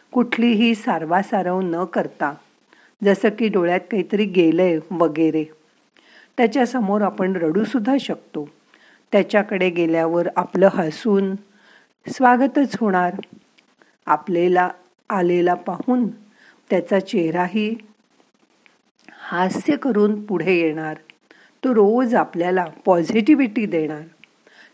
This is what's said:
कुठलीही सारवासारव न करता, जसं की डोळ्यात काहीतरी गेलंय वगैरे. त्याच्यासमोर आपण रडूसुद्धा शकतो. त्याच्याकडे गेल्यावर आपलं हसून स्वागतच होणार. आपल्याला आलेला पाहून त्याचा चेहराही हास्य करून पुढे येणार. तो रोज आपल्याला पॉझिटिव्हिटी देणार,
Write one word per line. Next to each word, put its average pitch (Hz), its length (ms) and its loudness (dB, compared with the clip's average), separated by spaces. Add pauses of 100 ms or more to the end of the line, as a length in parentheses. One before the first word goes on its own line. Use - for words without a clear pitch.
(120)
कुठलीही 233 640 2
सारवासारव 185 840 -2
न 175 240 -2
करता, 156 500 -6 (720)
जसं 196 240 2
की 208 200 -2
डोळ्यात 185 320 0 (100)
काहीतरी 208 340 -2
गेलंय 175 540 2 (120)
वगैरे. 160 540 0 (920)
त्याच्यासमोर 233 680 0
आपण 190 340 -2
रडूसुद्धा 208 640 0
शकतो. - 480 -10 (640)
त्याच्याकडे 202 580 0
गेल्यावर 165 640 0
आपलं 180 380 2
हसून 196 640 -2 (720)
स्वागतच 254 720 2
होणार. 180 340 0 (920)
आपल्याला 180 600 0 (420)
आलेला 175 440 0
पाहून 202 540 -2 (640)
त्याचा 190 300 0
चेहराही 190 760 -2 (1300)
हास्य 185 640 -2
करून 208 480 0
पुढे 185 280 -2
येणार. 156 440 -2 (680)
तो 262 100 2
रोज 226 400 4
आपल्याला 180 500 0 (200)
पॉझिटिव्हिटी 214 800 2
देणार, 156 360 -4 (720)